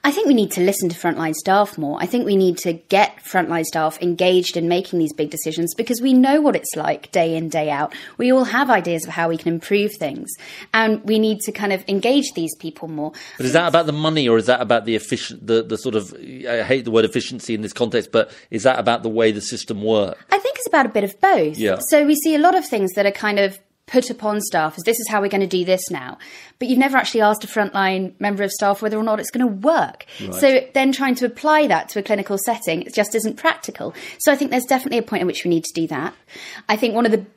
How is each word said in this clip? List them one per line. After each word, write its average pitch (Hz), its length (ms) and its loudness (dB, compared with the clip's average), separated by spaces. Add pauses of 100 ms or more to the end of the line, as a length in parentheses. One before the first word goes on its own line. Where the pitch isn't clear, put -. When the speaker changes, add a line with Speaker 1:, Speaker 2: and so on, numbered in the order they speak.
Speaker 1:
I 285 80 2
think 403 160 0
we 277 60 6
need 214 180 2
to 180 100 -2
listen 190 280 2
to 170 60 -6
frontline 160 380 -2
staff 196 440 0
more. 147 240 -4
I - 40 -2
think 240 200 -2
we 202 100 2
need 185 240 4
to 170 140 -2
get - 440 0
frontline 165 460 -2
staff 160 380 -2
engaged 180 560 2
in 170 100 -2
making 180 320 -2
these 151 140 0
big 151 160 -4
decisions 165 460 -6
because 233 260 -4
we 269 120 2
know 262 280 6
what 196 140 2
it's - 200 -6
like - 360 -4
day 165 240 2
in, 160 140 -4
day 156 200 -2
out. 147 240 -4 (240)
We 247 140 2
all 262 140 6
have 269 240 0
ideas 175 340 2
of - 80 -12
how 170 180 0
we 165 80 -2
can 170 160 -2
improve 202 420 0
things, - 340 -8 (440)
and 220 300 2
we 214 160 2
need 220 220 2
to 214 100 -6
kind 208 200 -4
of 190 160 -2
engage 233 460 2
these 160 220 -6
people 160 320 -12
more. 151 260 -8 (240)
Speaker 2:
But 127 80 -4
is 127 80 0
that 170 140 4
about 165 180 4
the 147 80 -2
money, 151 340 0
or 113 100 6
is 110 100 2
that 123 140 2
about 113 240 2
the 113 100 0
efficient, - 500 -6
the, 113 180 2
the 104 140 -6
sort 120 180 -6
of, 98 180 -4
I 123 500 -6
hate 123 220 0
the 117 60 -4
word 110 140 4
efficiency 117 480 -6
in 107 80 -4
this 104 120 -8
context, 117 380 -2
but 113 200 2 (180)
is 107 140 -4
that 127 160 4
about 117 240 0
the 113 60 -2
way 110 220 2
the 104 100 -6
system 104 420 -8
works? 107 480 0
Speaker 1:
I 392 80 2
think 523 180 -4
it's - 100 -8
about 294 200 4
a - 20 -4
bit 208 140 -2
of 196 180 -8
both. 196 360 4
Speaker 2:
Yeah. - 220 0 (100)
Speaker 1:
So 294 160 6
we 302 100 4
see 311 180 0
a 294 60 2
lot 359 160 6
of 359 100 0
things 196 280 -2
that 202 120 0
are 202 60 2
kind 202 280 -2
of 190 200 0 (280)
put 254 220 2
upon 214 320 -4
staff 160 380 -2
as, 165 40 -12
"This 233 160 0
is 220 80 -8
how 214 140 0
we're 202 80 -2
gonna 196 160 2
do 185 180 0
this 185 280 0
now." 127 260 -8 (400)
But 247 120 -4
you've 254 100 4
never 269 180 4
actually 226 240 2
asked 214 220 4
a 208 40 -14
frontline 190 720 0
member 202 220 -2
of 196 80 0
staff 202 320 0
whether 214 160 -2
or 220 60 0
not 214 160 0
it's 214 100 -8
gonna 254 160 0
work. 220 600 0 (120)
Speaker 2:
Right. 190 140 -10
Speaker 1:
So 262 400 4
then 269 180 2
trying 262 240 0
to 247 120 -2
apply 302 400 2
that 175 220 0
to 208 100 -6
a - 20 -4
clinical 196 380 -2
setting, 180 420 -4
it - 140 -12
just 208 180 0
isn't 220 240 -2
practical. - 560 -4 (240)
So - 140 4
I 277 60 4
think 277 120 -2
there's 254 140 0
definitely 254 340 0
a 226 60 0
point 220 180 -4
at 185 60 0
which - 160 -4
we 175 60 -2
need 165 160 2
to - 140 -10
do 165 60 0
that. 151 300 -6 (520)
I 214 100 0
think 220 180 0
one 240 100 2
of 214 60 4
the 214 260 0